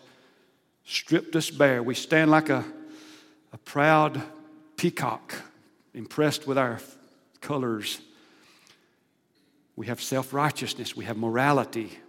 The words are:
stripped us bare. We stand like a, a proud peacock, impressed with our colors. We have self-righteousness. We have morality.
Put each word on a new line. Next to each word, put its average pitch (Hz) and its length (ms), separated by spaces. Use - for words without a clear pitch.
stripped - 500
us 156 160
bare. 135 320
We 120 120
stand 156 360
like 156 200
a, 127 120
a - 40
proud 151 600
peacock, - 580
impressed 143 520
with 135 120
our 123 200
colors. 120 600
We 110 120
have 120 120
self-righteousness. 135 960
We 107 80
have 104 140
morality. 117 800